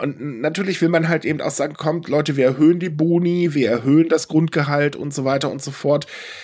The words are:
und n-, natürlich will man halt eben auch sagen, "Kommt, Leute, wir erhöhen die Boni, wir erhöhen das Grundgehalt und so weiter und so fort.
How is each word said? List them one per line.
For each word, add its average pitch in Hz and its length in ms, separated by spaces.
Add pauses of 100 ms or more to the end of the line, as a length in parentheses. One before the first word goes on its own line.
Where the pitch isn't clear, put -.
und 143 180
n-, 123 220
natürlich 175 400
will 170 80
man 165 200
halt 165 160
eben 151 160
auch - 100
sagen, 147 240
"Kommt, 165 320
Leute, 147 300
wir 131 80
erhöhen 156 340
die 180 100
Boni, 170 640
wir 127 160
erhöhen 139 400
das 160 180
Grundgehalt 147 680
und 143 180
so 135 120
weiter 135 260
und 139 100
so 143 80
fort. 143 380 (360)